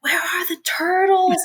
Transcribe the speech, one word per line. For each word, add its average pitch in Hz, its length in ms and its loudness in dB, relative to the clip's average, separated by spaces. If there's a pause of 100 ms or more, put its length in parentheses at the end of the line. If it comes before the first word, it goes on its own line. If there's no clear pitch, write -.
Where - 180 -4
are - 280 -4
the 339 160 -6
turtles? 370 800 2